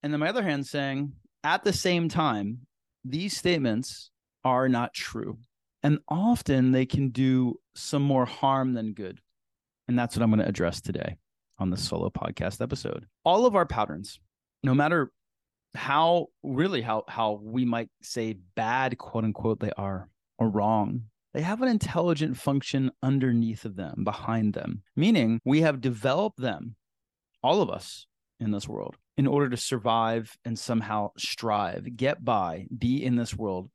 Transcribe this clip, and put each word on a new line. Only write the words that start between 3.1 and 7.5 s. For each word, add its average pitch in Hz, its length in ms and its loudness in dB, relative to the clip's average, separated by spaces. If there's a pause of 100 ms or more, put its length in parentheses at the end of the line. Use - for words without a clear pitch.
statements 131 720 0 (340)
are 127 240 4
not 123 260 2
true. 110 440 -8 (460)
And 147 240 4
often 151 640 2
they 131 140 4
can 135 240 0
do 127 460 2 (200)